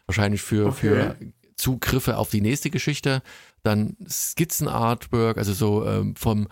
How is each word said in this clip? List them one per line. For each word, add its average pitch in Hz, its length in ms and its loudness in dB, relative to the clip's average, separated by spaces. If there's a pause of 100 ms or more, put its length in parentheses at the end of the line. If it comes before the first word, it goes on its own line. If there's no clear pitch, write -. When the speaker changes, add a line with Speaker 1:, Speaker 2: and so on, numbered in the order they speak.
Speaker 1:
wahrscheinlich 101 340 0
für, 104 260 2
Speaker 2:
Okay. 117 100 0
Speaker 1:
für 104 380 2 (440)
Zugriffe 127 580 0
auf 104 120 -2
die 104 120 0
nächste 123 280 0
Geschichte, 139 540 -2 (400)
dann 107 340 2 (100)
Skizzen-Artwork, 117 1300 -2
also 101 160 0
so, 104 340 2
ähm, 104 280 -2
vom 107 360 0